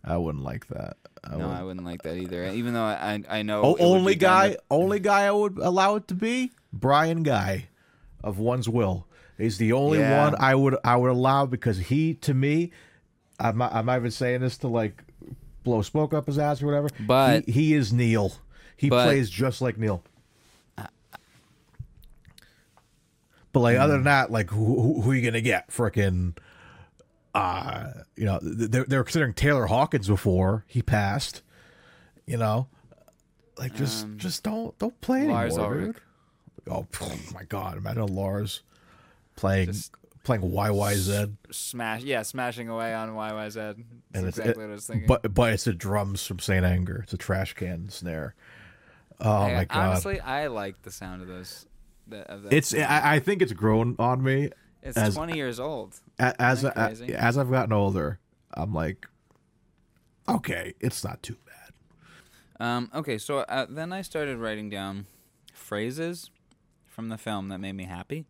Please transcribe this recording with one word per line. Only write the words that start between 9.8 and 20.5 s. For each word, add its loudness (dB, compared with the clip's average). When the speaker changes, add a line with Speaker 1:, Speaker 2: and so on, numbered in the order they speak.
Speaker 2:
Yeah. 6
Speaker 1:
one 0
I 6
would, 4
I 6
would 4
allow 4
because 0
he, 2
to -2
me, 2
I'm 0
not, 0
I'm 0
not 2
even -2
saying 0
this -2
to, -4
like, -2
blow 2
smoke 0
up -2
his -2
ass 0
or -2
whatever. 0
Speaker 2:
But 4
Speaker 1:
he, -2
he 4
is 2
Neil. 4
He 2
Speaker 2:
but 6
Speaker 1:
plays 4
just -2
like 0
Neil. -2